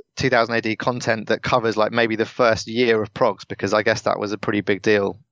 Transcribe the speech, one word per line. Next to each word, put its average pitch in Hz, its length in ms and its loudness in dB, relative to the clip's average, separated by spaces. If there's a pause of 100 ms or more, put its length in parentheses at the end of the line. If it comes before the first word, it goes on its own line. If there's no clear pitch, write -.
(160)
two 131 140 0
thousand 117 240 4
A 113 80 2
D 110 140 -2
content 117 520 -2
that 113 140 0
covers, 113 340 0
like, 107 160 0
maybe 117 240 0
the 110 100 0
first 113 400 0
year 117 360 2
of 104 120 -8
progs, 104 320 -2
because 98 280 -4
I 107 80 2
guess 107 200 0
that 101 160 -2
was 104 140 -6
a 104 60 -6
pretty 104 240 -2
big 98 200 -2
deal 101 360 2 (140)